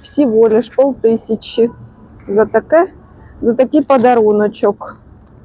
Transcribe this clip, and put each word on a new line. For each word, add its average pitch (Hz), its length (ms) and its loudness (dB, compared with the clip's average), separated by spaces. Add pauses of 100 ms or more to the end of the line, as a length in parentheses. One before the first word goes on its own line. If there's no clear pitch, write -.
Всього 226 480 0
лиш 220 200 0
полтисячі 226 1000 -2 (580)
за 208 160 0
таке, 294 420 0 (540)
за 226 120 0
такий 262 280 0
подаруночок. 214 1160 0 (480)